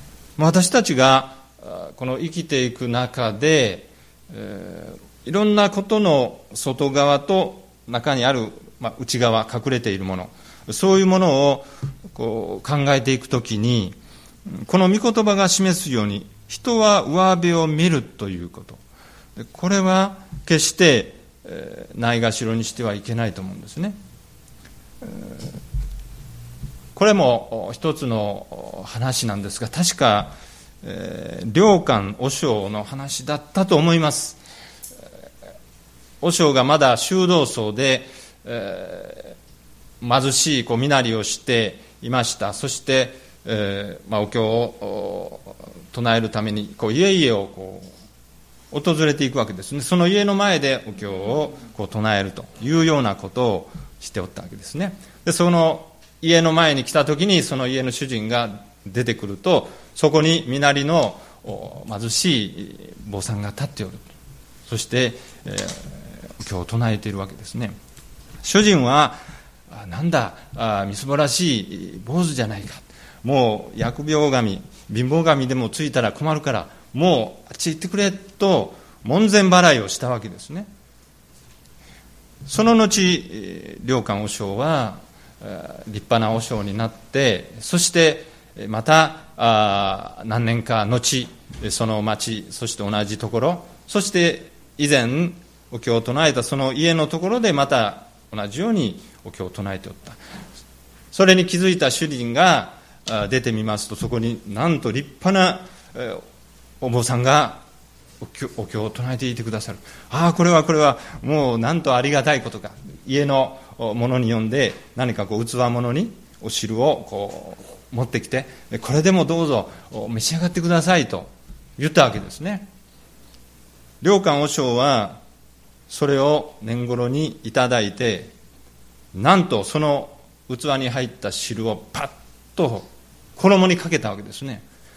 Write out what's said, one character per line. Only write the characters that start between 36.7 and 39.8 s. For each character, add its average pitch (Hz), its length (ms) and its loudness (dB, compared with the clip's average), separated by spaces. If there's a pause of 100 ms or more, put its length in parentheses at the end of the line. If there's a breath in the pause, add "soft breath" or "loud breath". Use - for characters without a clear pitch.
だ 127 180 6
修 185 300 0
道 170 200 4
僧 107 260 -4
で、 131 300 0 (420 loud breath)
え 92 920 -12 (640)